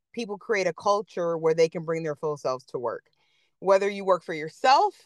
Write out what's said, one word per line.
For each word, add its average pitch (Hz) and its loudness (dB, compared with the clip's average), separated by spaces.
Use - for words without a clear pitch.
people 208 -8
create 190 -2
a 170 -2
culture 185 -2
where 160 2
they 165 4
can 170 -8
bring 165 -4
their 151 -6
full 151 -6
selves 131 -6
to - -10
work. 113 -6
Whether 196 4
you 196 -8
work 180 2
for 180 -8
yourself 262 2